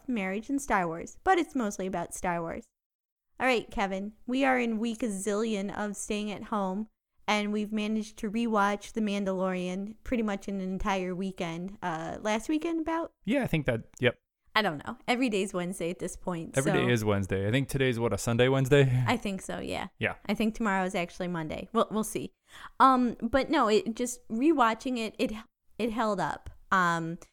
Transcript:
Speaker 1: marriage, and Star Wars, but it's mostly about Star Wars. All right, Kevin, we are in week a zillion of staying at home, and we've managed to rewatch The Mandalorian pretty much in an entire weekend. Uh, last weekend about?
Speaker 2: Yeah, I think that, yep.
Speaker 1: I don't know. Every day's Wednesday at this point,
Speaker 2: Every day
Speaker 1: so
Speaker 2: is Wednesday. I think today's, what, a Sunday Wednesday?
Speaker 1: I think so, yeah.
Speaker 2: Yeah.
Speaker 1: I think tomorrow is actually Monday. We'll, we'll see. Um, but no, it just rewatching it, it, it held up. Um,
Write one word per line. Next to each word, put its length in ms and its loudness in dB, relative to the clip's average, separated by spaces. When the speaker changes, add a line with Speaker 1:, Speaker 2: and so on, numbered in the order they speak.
Speaker 1:
marriage, 400 -4
and 100 0
Star 280 0
Wars, 360 -8
but 140 6
it's 180 -2
mostly 320 -2
about 280 -6
Star 260 -4
Wars. 240 -8
All 80 0
right, 240 2
Kevin, 420 -4
we 160 0
are 160 4
in 200 0
week 240 -2
a 60 0
zillion 680 -2
of 200 -4
staying 360 -4
at 120 -8
home, 420 -2
and 240 2
we've 220 -2
managed 460 -2
to 100 -4
rewatch 640 0
The 80 0
Mandalorian 1000 -2
pretty 200 -2
much 260 -2
in 140 -4
an 100 -4
entire 420 -2
weekend. 680 -6
Uh, 400 -4
last 260 -2
weekend 320 0
about? 320 -4
Speaker 2:
Yeah, 160 2
I 60 -2
think 180 0
that, 160 0
yep. 180 2
Speaker 1:
I 100 4
don't 220 -2
know. 120 -8
Every 220 2
day's 260 0
Wednesday 360 -4
at 100 -8
this 160 -6
point, 420 -4
Speaker 2:
Every 140 2
day 140 2
Speaker 1:
so 20 0
Speaker 2:
is 160 2
Wednesday. 420 2
I 60 2
think 160 2
today's, 320 0
what, 120 2
a 60 -2
Sunday 300 4
Wednesday? 580 6
Speaker 1:
I 100 2
think 260 -4
so, 180 -6
yeah. 280 -6
Speaker 2:
Yeah. 140 0
Speaker 1:
I 80 0
think 220 0
tomorrow 280 0
is 120 -4
actually 320 -4
Monday. 440 -6
We'll, 180 4
we'll 120 0
see. 300 -6
Um, 420 6
but 260 2
no, 200 4
it 260 4
just 340 -6
rewatching 680 2
it, 220 -6
it, 120 0
it 140 -2
held 260 0
up. 320 -4
Um, 460 2